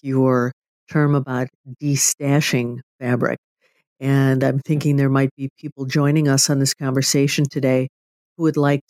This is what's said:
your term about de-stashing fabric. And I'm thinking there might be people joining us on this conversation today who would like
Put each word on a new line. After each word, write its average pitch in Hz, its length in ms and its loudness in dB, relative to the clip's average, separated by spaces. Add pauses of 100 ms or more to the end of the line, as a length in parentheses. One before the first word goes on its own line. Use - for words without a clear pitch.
your 131 500 0 (400)
term 147 240 2
about 131 320 -4 (320)
de-stashing 139 1000 -2 (180)
fabric. 123 400 -2 (600)
And 135 460 2
I'm 135 140 0
thinking 147 360 0
there 139 140 2
might 135 260 2
be 135 220 -10
people 147 260 -12
joining 143 460 2
us 139 200 2
on 143 100 0
this 135 140 0
conversation 139 760 0
today 131 400 -2 (480)
who 165 60 -8
would 156 120 2
like 143 240 2 (100)